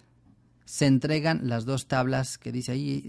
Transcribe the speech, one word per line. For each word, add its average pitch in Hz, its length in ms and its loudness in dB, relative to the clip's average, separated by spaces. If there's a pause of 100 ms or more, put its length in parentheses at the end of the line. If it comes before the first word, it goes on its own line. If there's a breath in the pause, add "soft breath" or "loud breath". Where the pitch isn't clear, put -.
(640 soft breath)
se - 200 0
entregan 147 640 2
las 117 160 -2
dos 131 220 -4
tablas 131 500 0
que - 140 -10
dice 123 220 -4
ahí, 139 360 -4